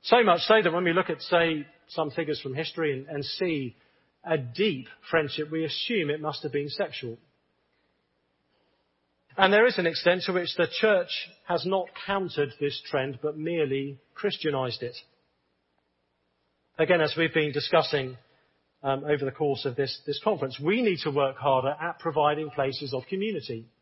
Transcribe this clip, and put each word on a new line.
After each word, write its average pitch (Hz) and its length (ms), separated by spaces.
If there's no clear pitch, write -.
So 240 220
much 175 180
so 220 200
that 170 100
when 175 120
we 170 100
look 185 160
at, 151 120
say, 165 460
some 151 240
figures 151 300
from 131 140
history 156 380
and, 135 140
and 147 180
see 147 500
a 160 140
deep 135 500
friendship, 151 420
we 160 120
assume 160 460
it 151 100
must 151 240
have 147 80
been 143 180
sexual. 120 480
And 190 140
there 214 140
is 247 120
an 180 80
extent 175 380
to 190 100
which 180 220
the 170 120
church - 640
has 170 200
not 185 220
countered 180 540
this 143 220
trend, 135 400
but 151 160
merely 143 600
Christianized 139 680
it. 120 140
Again, 165 240
as 147 160
we've 165 160
been 151 180
discussing, 139 680
um, 139 220
over 147 220
the 131 60
course 143 340
of 123 100
this, 135 300
this 143 180
conference, 135 360
we 190 220
need 190 180
to 151 120
work 135 260
harder 135 420
at 165 200
providing 151 520
places 135 420
of 127 140
community. 180 580